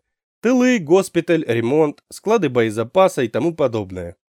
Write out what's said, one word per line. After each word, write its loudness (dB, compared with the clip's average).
Тылы, 2
госпиталь, 0
ремонт, 0
склады -2
боезапаса 0
и 0
тому -2
подобное. -4